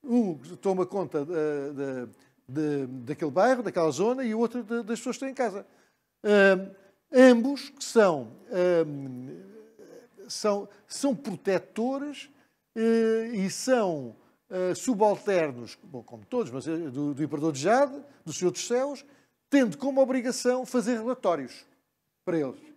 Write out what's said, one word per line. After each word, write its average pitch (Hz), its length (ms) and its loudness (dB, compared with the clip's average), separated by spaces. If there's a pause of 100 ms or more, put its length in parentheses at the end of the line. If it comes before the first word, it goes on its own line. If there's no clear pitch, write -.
Um 233 340 0 (200)
toma 185 280 0
conta 175 400 -4
da, 170 100 -8 (380)
da, 135 360 -6 (380)
de, 143 400 -2 (180)
daquele 147 260 -6
bairro, 233 320 2
daquela 170 280 0
zona, 226 340 0
e 220 100 -2
o 220 40 -2
outro 233 240 -2
de, 233 200 -6
das 220 160 -6
pessoas 247 180 -6
que - 80 -8
estão 269 40 -6
em 262 60 -10
casa. 202 320 -4 (560)
Ahm, 196 480 6 (400)
ambos 254 600 6
que - 120 -16
são, 160 500 4 (180)
ahm, 147 800 0 (1000)
são, 202 400 -2 (180)
são 269 300 -2
protetores, 240 1120 -4 (480)
eh, 226 560 2
e 196 180 -2
são, 170 640 -2 (360)
eh, 185 240 -2
subalternos, 190 1080 0
bom, 127 200 -14
como 110 240 -20
todos, 220 260 -4
mas, 127 160 -8
eh, 160 80 -4
do, 147 380 -4
do 131 80 -4
Imperador 151 300 -2
de 131 80 -6
Jade, 262 380 2 (280)
do 156 60 -10
Senhor 180 180 0
dos - 160 -8
Céus, 254 400 -4 (420)
tendo 254 300 4
como 269 240 2
obrigação 254 640 0
fazer 233 320 -2
relatórios 208 680 -4 (640)
para 170 100 0
eles. 139 240 -4 (160)